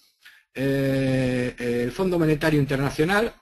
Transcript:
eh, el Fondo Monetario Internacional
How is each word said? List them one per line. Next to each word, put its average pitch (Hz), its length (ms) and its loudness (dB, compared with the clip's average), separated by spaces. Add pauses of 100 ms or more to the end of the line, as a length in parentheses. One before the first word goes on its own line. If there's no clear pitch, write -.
(540)
eh, 131 1040 0
el 120 340 -2
Fondo 180 260 -2
Monetario 156 420 2
Internacional 147 840 0